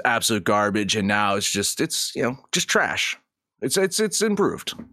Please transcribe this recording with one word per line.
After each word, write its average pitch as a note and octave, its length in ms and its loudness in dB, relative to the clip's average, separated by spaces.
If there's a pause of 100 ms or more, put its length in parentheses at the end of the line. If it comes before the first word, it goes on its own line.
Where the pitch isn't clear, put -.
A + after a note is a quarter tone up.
absolute A2+ 400 2
garbage, G#2 500 2
and G2+ 140 0
now G#2 260 2
it's G2+ 160 -2
just, - 300 -2
it's, - 340 -2
you D3+ 80 -2
know, B2+ 160 -2 (140)
just - 160 0
trash. - 480 0 (440)
It's, B2+ 160 -2
it's, F#3+ 220 0
it's G#3+ 240 0
improved. G3+ 520 0 (180)